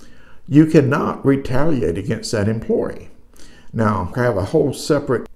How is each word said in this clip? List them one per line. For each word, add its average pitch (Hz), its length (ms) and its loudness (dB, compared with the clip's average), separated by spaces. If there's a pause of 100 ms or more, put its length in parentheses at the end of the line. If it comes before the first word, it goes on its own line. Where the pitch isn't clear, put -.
(480)
you 151 180 6
cannot 147 580 2
retaliate 135 760 2
against 107 320 -6
that 104 160 0
employee. - 600 -4 (680)
Now, 104 400 0
I 127 60 0
have 120 160 2
a 92 80 0
whole 147 260 2
separate 131 640 -2